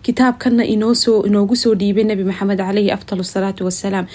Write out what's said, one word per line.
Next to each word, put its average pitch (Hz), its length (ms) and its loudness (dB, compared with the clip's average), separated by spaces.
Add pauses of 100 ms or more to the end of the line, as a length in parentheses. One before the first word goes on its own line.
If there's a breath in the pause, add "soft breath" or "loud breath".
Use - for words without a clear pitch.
kitaabkanna 247 600 2
inoo 220 280 0
soo, 226 320 2
inoogu 202 300 2
soo 233 200 2
dhiibay 202 280 0
Nabi 208 200 0
Maxamed 196 360 -2
calayhi 196 320 0
afdalu 196 320 -4
salaatu 190 420 -4
wassalaam, 185 500 -4